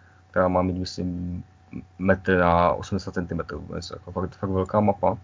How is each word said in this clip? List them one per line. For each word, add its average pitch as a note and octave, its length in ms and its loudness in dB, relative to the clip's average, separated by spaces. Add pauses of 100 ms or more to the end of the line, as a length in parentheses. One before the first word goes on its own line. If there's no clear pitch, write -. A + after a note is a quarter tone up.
(300)
která F#2 180 4
má F2+ 140 2
mít, F#2 160 0
myslím, F2+ 640 -6 (560)
metr F#2 400 2
na F2 340 6
osmdesát - 420 -6
centimetrů, E2+ 600 -6
něco, F2 200 -10
jako - 180 -16
fakt, F#2 240 -6
fakt G2 140 -6
velká F#2+ 300 0
mapa. G#2 440 2